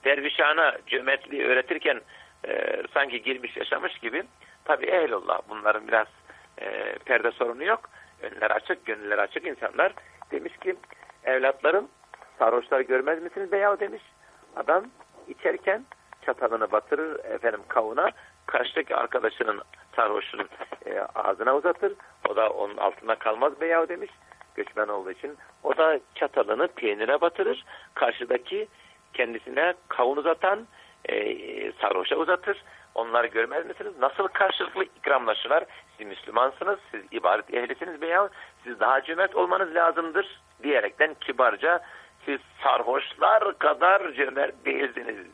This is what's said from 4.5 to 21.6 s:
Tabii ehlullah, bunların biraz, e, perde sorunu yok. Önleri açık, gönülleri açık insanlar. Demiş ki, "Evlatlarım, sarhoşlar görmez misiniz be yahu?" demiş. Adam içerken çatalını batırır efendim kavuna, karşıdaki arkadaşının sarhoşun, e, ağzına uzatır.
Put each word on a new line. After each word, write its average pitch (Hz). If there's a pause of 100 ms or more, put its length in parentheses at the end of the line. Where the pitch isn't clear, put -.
Tabii 135
ehlullah, 117
bunların 107
biraz, 110 (520)
e, 104
perde 117
sorunu 120
yok. 214 (320)
Önleri 107
açık, -
gönülleri 104
açık -
insanlar. 139 (380)
Demiş -
ki, 185 (480)
"Evlatlarım, 135 (500)
sarhoşlar 120
görmez 131
misiniz 180
be 202
yahu?" 202
demiş. - (540)
Adam 175 (440)
içerken 196 (420)
çatalını 113
batırır 147
efendim 110
kavuna, 127 (360)
karşıdaki -
arkadaşının 113 (340)
sarhoşun, 104 (380)
e, 98 (140)
ağzına 104
uzatır. 175 (360)